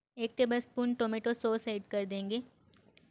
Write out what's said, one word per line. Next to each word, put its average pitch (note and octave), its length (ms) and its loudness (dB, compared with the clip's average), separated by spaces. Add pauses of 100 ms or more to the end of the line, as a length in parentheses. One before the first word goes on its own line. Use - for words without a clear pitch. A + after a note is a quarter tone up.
(180)
एक A#3 200 -4
टेबलस्पून A#3+ 560 2
टोमेटो A3+ 420 2
सॉस A3+ 320 0
ऐड G#3 200 -2
कर G3+ 180 -2
देंगे। G3 360 -4 (680)